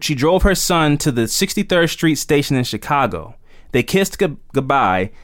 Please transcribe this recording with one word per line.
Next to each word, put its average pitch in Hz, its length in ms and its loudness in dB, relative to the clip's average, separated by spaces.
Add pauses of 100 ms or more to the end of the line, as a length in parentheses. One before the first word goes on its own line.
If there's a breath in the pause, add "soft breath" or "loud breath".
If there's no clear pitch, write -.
she 151 140 -2
drove 165 300 2
her 196 100 4
son 151 440 2
to 151 140 0
the 117 160 0
Sixty-third 185 640 0
Street 160 240 0
station 143 420 0
in 123 80 0
Chicago. 107 680 -4 (380 soft breath)
They 120 100 2
kissed - 360 0
gu-, 165 200 -2 (160)
goodbye, 127 560 2 (140 soft breath)